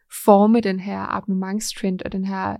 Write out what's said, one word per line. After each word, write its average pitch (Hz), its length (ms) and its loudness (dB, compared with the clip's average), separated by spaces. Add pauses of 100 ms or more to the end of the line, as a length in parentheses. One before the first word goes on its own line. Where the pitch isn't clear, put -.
(260)
forme 220 360 6
den 190 180 -2
her 196 200 -8
abonnementstrend 190 1040 -4
og - 100 -8
den 190 140 -4
her 196 340 -4